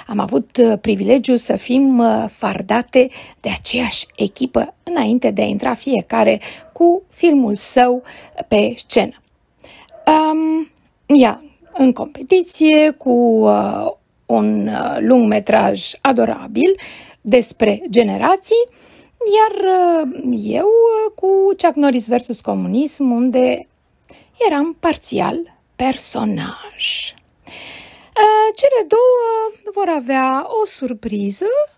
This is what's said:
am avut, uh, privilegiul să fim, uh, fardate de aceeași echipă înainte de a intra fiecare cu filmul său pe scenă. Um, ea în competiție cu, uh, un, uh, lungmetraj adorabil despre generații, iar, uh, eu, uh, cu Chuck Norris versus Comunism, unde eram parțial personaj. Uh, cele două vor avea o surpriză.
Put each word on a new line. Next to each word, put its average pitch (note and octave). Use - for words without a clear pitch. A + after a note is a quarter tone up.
am G#3+
avut, -
uh, A3+
privilegiul A3
să A#3
fim, C4
uh, A3+
fardate G#3+
de G#3
aceeași A#3+
echipă A#3+
înainte B3
de G#3
a G#3+
intra G#3
fiecare A3+
cu F4
filmul C4+
său B3
pe G#3+
scenă. A3
Um, D#4
ea B3+
în C4
competiție D4+
cu, C#4+
uh, G#3+
un, G#2+
uh, -
lungmetraj G#3+
adorabil A#3
despre A3
generații, B3+
iar, G4+
uh, F4
eu, G#3+
uh, A4
cu F#4+
Chuck F4
Norris B3+
versus A#3+
Comunism, G#3+
unde B3+
eram D4+
parțial -
personaj. -
Uh, G#4+
cele B4+
două A4
vor G4+
avea C4
o G#4+
surpriză. G#3+